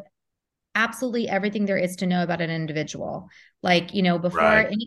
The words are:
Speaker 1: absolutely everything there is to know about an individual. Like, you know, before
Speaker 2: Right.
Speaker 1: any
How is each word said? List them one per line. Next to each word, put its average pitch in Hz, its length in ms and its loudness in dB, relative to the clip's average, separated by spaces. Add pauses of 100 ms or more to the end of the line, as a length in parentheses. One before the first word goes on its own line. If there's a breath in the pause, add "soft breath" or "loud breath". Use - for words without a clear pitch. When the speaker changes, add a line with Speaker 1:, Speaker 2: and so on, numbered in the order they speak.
(760)
Speaker 1:
absolutely 240 520 -2
everything 202 380 0
there 196 120 0
is 180 200 -2
to 190 80 -2
know 180 180 2
about 170 160 -2
an 165 120 -2
individual. 156 760 -6 (360 soft breath)
Like, 175 320 2
you 196 80 2
know, 175 160 2
before 175 220 -2
Speaker 2:
Right. 160 260 6
Speaker 1:
any 220 180 -4